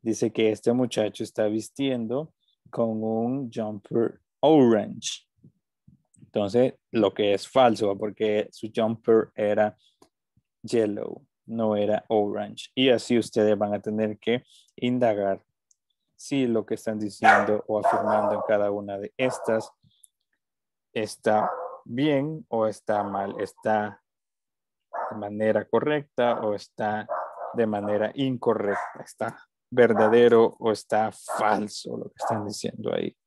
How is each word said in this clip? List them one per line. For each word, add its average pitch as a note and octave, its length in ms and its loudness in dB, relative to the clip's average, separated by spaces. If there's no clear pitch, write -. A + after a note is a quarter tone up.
Dice A2+ 300 -2
que A2 180 2
este G#2+ 240 0
muchacho A2+ 500 -2
está G#2+ 220 -4
vistiendo A#2+ 880 -4
con A2 320 -2
un A#2 500 -4
jumper G#2+ 640 -4
orange. A#2+ 880 4
Entonces, A2+ 540 0
lo G#2 240 2
que G#2 220 2
es - 120 -6
falso, A2 520 2
porque G#2+ 520 -2
su A2 240 -12
jumper A2+ 600 2
era G#2+ 420 0
yellow, G#2+ 600 -2
no A2+ 300 -2
era G#2 320 0
orange. G#2 680 -2
Y C3 160 4
así A#2+ 300 2
ustedes G#2+ 360 2
van G#2 200 -2
a G2 80 -4
tener G#2+ 340 -4
que A#2+ 260 -2
indagar A2 680 0
si C3+ 320 -2
lo A2 180 0
que - 80 -6
están A2 240 -6
diciendo G#2 680 2
o G#2+ 100 -2
afirmando G#2+ 560 0
en G#2 140 -4
cada G2+ 240 2
una G2+ 260 -6
de G2+ 200 -10
estas A#2 540 -2
está G#2+ 600 0
bien C#3+ 600 -2
o A2 180 0
está G#2 380 -2
mal, G2 360 -6
está G#2 600 -4
de A2 60 -12
manera G#2+ 480 -2
correcta A#2+ 760 0
o G#2+ 120 -2
está G#2+ 540 -6
de A#2 120 0
manera G#2 480 -2
incorrecta, A2+ 920 -2
está - 360 -10
verdadero A#2 880 6
o A2+ 120 0
está G#2+ 400 -2
falso - 840 -4
lo - 80 -10
que - 120 -18
están G#2 280 -4
diciendo - 480 -6
ahí. G1+ 220 -6